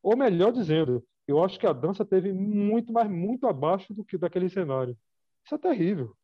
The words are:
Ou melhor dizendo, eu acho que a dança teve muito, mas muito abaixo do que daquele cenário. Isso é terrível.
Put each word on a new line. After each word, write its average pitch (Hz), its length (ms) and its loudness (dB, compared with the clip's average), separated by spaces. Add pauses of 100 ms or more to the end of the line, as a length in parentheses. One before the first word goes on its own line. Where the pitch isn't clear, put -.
Ou 214 120 4
melhor 220 360 4
dizendo, 156 520 0 (240)
eu 147 140 4
acho 185 160 0
que 226 100 0
a 165 40 4
dança 160 320 -4
teve 190 300 0
muito, 208 580 0
mas 220 180 0
muito 208 380 -2
abaixo 180 460 -2
do 196 100 -10
que - 140 -8
daquele 175 320 -2
cenário. 135 480 -4 (480)
Isso 294 100 -6
é - 20 -8
terrível. 180 560 -2 (100)